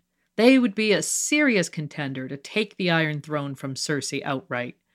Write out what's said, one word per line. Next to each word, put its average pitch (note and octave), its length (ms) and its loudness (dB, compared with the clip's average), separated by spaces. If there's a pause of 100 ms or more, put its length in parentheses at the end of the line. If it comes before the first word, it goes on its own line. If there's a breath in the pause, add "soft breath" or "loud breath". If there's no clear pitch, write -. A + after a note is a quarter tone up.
(380)
they B3+ 200 8
would A#3+ 160 2
be G#3+ 200 2
a E3 80 2
serious B3 640 0
contender C3+ 600 -8
to C#3 80 -8
take - 400 -6
the F3+ 120 0
Iron D#3 300 2
Throne C#3+ 340 -6
from C3+ 220 -8
Cersei C#3 480 -4
outright. B2+ 540 -4 (180 loud breath)